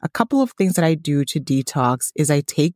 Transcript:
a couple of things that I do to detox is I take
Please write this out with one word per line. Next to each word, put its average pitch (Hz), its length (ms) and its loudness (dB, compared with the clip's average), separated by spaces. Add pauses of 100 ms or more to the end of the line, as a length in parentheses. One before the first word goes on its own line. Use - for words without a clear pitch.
a - 60 -4
couple 269 340 0
of 254 100 -2
things 190 220 0
that 170 100 2
I 160 100 2
do 147 320 -2
to - 140 -4
detox 131 760 -2
is 147 140 2
I 143 100 2
take 156 360 -2